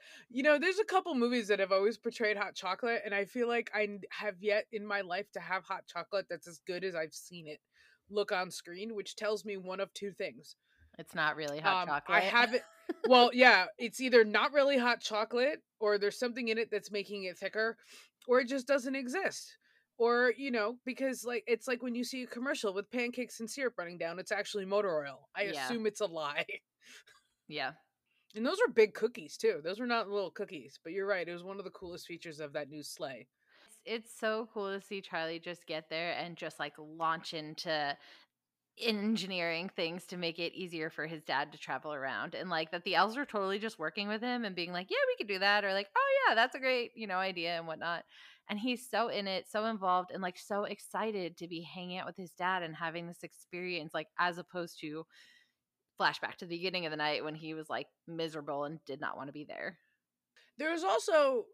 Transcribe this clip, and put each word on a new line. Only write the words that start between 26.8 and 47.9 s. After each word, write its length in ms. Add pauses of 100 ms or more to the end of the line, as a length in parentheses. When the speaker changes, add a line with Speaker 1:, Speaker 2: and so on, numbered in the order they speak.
Speaker 2:
Yeah. 260 (600)
Speaker 1:
And 120
those 140
were 120
big 220
cookies, 440
too. 260
Those 160
were 60
not 220
little 220
cookies, 520
but 100
you're 140
right. 220
It 40
was 120
one 140
of 60
the 60
coolest 360
features 340
of 140
that 140
new 140
sleigh. 460 (400)
Speaker 2:
It's, 160
it's 340
so 340
cool 200
to 120
see 160
Charlie 400
just 260
get 220
there 240
and 240
just, 220
like, 200
launch 560
into 640 (840)
engineering 960
things 300
to 120
make 200
it 160
easier 360
for 160
his 180
dad 280
to 60
travel 360
around, 400
and, 160
like, 220
that 120
the 120
elves 220
are 80
totally 320
just 200
working 300
with 140
him 220
and 120
being 160
like, 180
"Yeah, 80 (100)
we 80
could 120
do 120
that," 240
or 100
like, 220
"Oh, 320
yeah, 80
that's 200
a 40
great, 360
you 100
know, 120
idea," 400
and 100
whatnot. 380 (420)